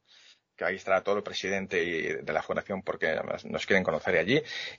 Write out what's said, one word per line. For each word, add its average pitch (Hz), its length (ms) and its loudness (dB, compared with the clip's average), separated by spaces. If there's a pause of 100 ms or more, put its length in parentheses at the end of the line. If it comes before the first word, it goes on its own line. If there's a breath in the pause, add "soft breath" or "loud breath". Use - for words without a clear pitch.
(560 soft breath)
que - 80 -6
ahí 90 120 0
estará 95 260 2
todo 101 140 2
el 101 60 -2
presidente 92 640 -2
y, 85 180 -2 (220)
de 76 80 -4
la 78 100 2
fundación, - 400 -4
porque - 260 -2
además - 360 -2
nos - 220 -4
quieren 98 180 6
conocer 87 320 2
allí. 101 240 4 (380 loud breath)